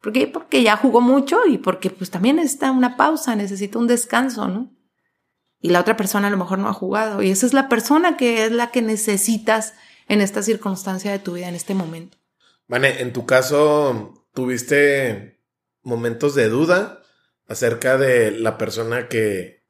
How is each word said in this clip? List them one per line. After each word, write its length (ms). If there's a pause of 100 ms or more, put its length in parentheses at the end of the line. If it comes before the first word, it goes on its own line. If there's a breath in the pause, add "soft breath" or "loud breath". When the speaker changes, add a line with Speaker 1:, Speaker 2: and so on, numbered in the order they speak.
Speaker 1:
¿Por 80
qué? 160
Porque 360
ya 120
jugó 240
mucho 480
y 100
porque, 320
pues, 220
también 240
necesita 360
una 260
pausa, 400
necesita 420
un 80
descanso, 640
¿no? 200 (920)
Y 80
la 100
otra 160
persona 320
a 20
lo 60
mejor 240
no 80
ha 60
jugado. 480
Y 100
esa 140
es 80
la 160
persona 480
que 260
es 80
la 180
que 120
necesitas 960 (340 soft breath)
en 100
esta 240
circunstancia 680
de 100
tu 160
vida, 120
en 80
este 180
momento. 440 (500)
Speaker 2:
Vane, 340
en 120
tu 120
caso, 1080
¿tuviste 1040 (440)
momentos 520
de 140
duda 520 (460)
acerca 500
de 340
la 260
persona 500
que 640